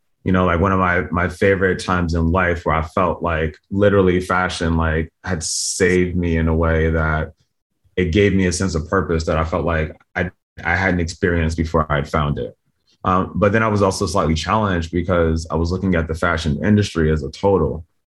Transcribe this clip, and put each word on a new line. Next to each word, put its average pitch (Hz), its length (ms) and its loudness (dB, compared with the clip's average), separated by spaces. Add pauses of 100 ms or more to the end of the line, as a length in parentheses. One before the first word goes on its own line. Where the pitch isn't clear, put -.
(240)
you 98 80 -2
know, 92 140 2
like, 85 140 2
one 95 120 2
of 95 80 2
my, 90 220 0 (100)
my 87 180 0
favorite 92 500 0
times 87 360 0
in 82 160 2
life 87 340 0
where 78 100 2
I 80 60 0
felt, 85 400 -2
like, 80 360 -2 (120)
literally 98 500 4
fashion, 90 580 0
like, 80 340 -2 (120)
had 87 200 -4
saved 90 720 0
me 85 220 0
in 82 100 0
a 80 80 0
way 80 340 2
that 78 440 -2 (640)
it 90 160 0
gave 101 220 4
me 95 120 2
a 90 60 0
sense 90 240 -2
of 78 140 -6
purpose 82 360 0
that 82 120 0
I 80 60 0
felt 80 220 -4
like 82 300 -2 (200)
I, 90 160 -2 (320)
I 87 120 0
hadn't 90 260 0
experienced 82 560 -2
before 80 340 0
I'd 73 180 -2
found 73 300 0
it. 57 180 -10 (460)
Um, 92 320 0
but 101 180 2
then 113 100 2
I 113 60 2
was 104 120 0
also 95 240 0
slightly 82 280 0
challenged 90 580 -2
because 85 580 0
I 78 60 -4
was 82 160 0
looking 92 240 0
at 76 120 0
the 80 80 -4
fashion 80 480 -2
industry 98 480 2
as 76 120 0
a 67 80 -8
total, 82 540 0 (240)